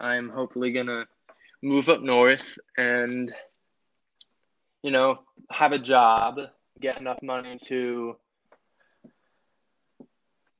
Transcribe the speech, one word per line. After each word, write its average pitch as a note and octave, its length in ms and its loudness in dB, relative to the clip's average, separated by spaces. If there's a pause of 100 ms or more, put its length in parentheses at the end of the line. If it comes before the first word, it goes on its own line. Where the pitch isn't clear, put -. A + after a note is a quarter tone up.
I'm A#2+ 280 -4
hopefully B2 440 -6
gonna B2 340 -6 (560)
move D3+ 260 0
up D#3+ 120 4
north B2+ 560 4 (220)
and, B2 560 -2 (1500)
you C#3+ 100 -6
know, C3 280 2 (300)
have D3 220 2
a C#3+ 60 0
job, A#2+ 640 4 (400)
get C3 180 -4
enough B2+ 240 -8
money B2+ 420 -8
to A#2+ 520 -6 (2500)